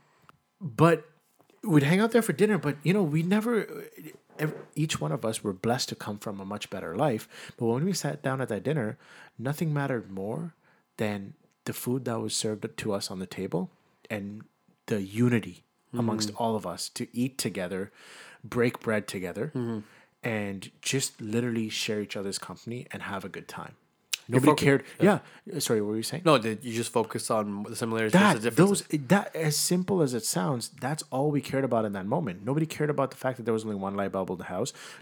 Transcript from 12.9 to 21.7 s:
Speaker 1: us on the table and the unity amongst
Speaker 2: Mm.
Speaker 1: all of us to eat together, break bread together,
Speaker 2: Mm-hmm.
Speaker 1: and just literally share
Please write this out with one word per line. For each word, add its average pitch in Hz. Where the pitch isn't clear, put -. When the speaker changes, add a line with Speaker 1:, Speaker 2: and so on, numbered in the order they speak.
Speaker 1:
us 98
on 92
the 95
table -
and 104
the 107
unity 104
amongst 107
Speaker 2:
Mm. -
Speaker 1:
all 113
of 92
us 85
to -
eat 127
together, 95
break 120
bread 107
together, 98
Speaker 2:
Mm-hmm. 117
Speaker 1:
and 101
just -
literally 113
share 104